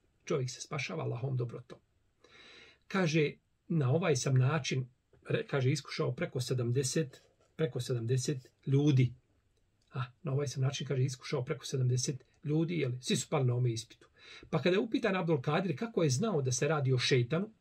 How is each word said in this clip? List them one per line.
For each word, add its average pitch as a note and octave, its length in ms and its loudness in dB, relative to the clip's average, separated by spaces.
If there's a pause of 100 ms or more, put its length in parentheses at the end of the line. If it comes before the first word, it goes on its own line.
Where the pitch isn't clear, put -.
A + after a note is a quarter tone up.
(260)
Čovjek C3 240 -2
se - 120 -12
spašava D#3+ 420 -6
Allahovom B2 340 -4
dobrotom. - 420 -8 (1080)
Kaže, D#3+ 440 2 (360)
„Na C#3+ 240 2
ovaj E3 240 2
sam C3 200 0
način”, C3 520 2 (420)
re-, - 180 -2
kaže, C3 240 2
„iskušao D3+ 400 -2
preko C#3 300 -4
sedamdeset, B2+ 800 -2 (340)
preko D#3 240 -2
sedamdeset B2+ 720 -2 (140)
ljudi.” C3+ 480 4 (800)
A, B2+ 100 -4 (200)
„Na C#3+ 100 -4
ovaj C#3+ 140 0
sam C3 140 -4
način”, C3+ 260 -2
kaže, B2+ 160 0
„iskušao B2+ 420 -4
preko - 200 -6
sedamdeset B2+ 600 0 (180)
ljudi, D#3+ 360 0
jel, C3 120 0 (100)
svi G#3+ 140 0
su - 140 -4
pali C#3 160 2
na B2 100 2
ome B2+ 160 2
ispitu.” - 360 -10 (420)
Pa D#3 120 0
kada F3+ 140 4
je G3 40 2
upitan A#3 360 0
Abdul E3 260 2
Kadir D#3+ 380 0
kako A3+ 240 -2
je D3+ 60 4
znao D#3+ 320 0
da C3 100 -2
se C#3+ 160 0
radi C3 260 2
o B2+ 40 4
šeitanu, C#3+ 520 2 (120)